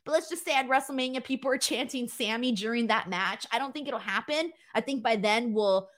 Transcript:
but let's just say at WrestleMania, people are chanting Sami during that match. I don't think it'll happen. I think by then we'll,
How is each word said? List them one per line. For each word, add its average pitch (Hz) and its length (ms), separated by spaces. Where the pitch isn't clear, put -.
but 277 60
let's 320 180
just - 160
say 320 80
at 262 160
WrestleMania, 262 540
people 233 260
are 262 80
chanting 247 500
Sami 233 440
during 226 360
that 214 220
match. 185 420
I 233 80
don't 269 140
think 294 140
it'll 254 120
happen. 294 520
I 226 60
think 269 200
by 226 140
then 214 380
we'll, 196 440